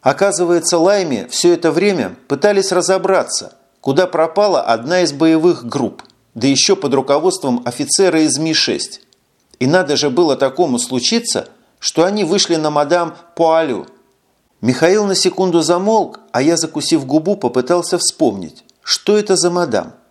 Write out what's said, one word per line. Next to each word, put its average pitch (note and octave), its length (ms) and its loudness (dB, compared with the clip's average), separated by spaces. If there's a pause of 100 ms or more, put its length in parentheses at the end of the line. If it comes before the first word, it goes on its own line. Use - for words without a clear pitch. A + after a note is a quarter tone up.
Оказывается, F3 760 0
Лайме E3 500 0
всё - 260 2
это E3 180 0
время D#3+ 460 -2 (100)
пытались F#3+ 460 0
разобраться, F3+ 800 -2 (260)
куда D3 280 0
пропала E3 540 0
одна B2+ 400 0
из D#3 120 0
боевых D#3 520 2
групп, A#2+ 380 -6 (300)
да A#2 140 -2
ещё C#3 280 2
под D3 200 -4
руководством C#3 720 0
офицера D#3 560 0
из C3+ 160 0
Ми D#3 160 -2
шесть. - 480 -4 (580)
И B2+ 80 0
надо D3+ 280 2
же C#3+ 140 0
было D3+ 260 2
такому C3 440 0
случиться, - 680 -4 (320)
что - 240 0
они G3+ 220 0
вышли E3 300 0
на D#3 160 -2
мадам D#3+ 440 0 (200)
Пуалю". D#3+ 520 0 (720)
Михаил E3 460 2
на G3 100 0
секунду F3+ 460 0
замолк, F3+ 580 0 (140)
а B2 80 0
я, D#3+ 160 2
закусив D#3 480 -2
губу, D#3 320 0
попытался E3+ 600 0
вспомнить, - 680 -2 (180)
что - 340 0
это G3+ 200 0
за E3 120 0
мадам. D3 440 -2 (180)